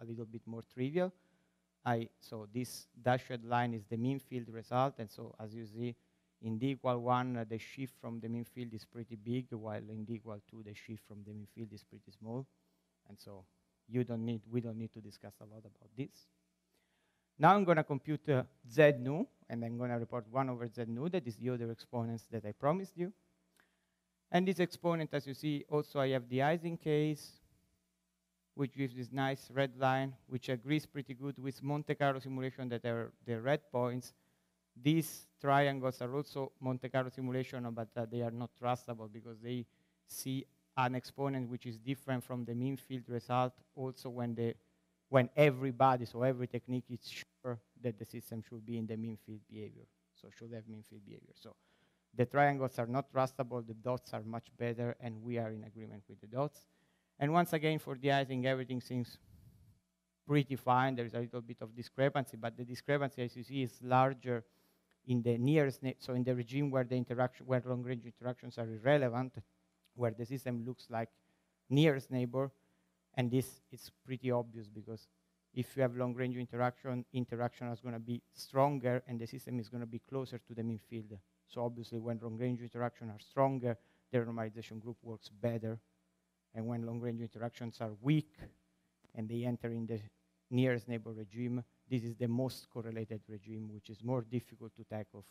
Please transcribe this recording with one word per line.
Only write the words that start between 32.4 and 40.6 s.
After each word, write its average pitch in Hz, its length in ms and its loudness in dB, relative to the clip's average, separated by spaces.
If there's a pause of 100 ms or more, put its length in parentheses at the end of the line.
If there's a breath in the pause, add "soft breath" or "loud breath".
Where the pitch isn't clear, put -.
that 117 160 -4
are 117 260 -2 (160)
the 117 120 -2
red 139 220 2 (100)
points. 123 420 -2 (680)
These 156 460 2 (140)
triangles 139 600 4
are 123 140 -4
also 139 460 -4
Monte 131 260 -2
Carlo 127 220 0
simulation, 127 600 -4
but, 113 260 -6
uh, 120 120 -2
they 120 120 -2
are 117 100 0
not 117 200 -6 (100)
trustable 120 500 -4
because 113 300 -14
they 120 240 -4 (420)
see 131 380 -4 (320)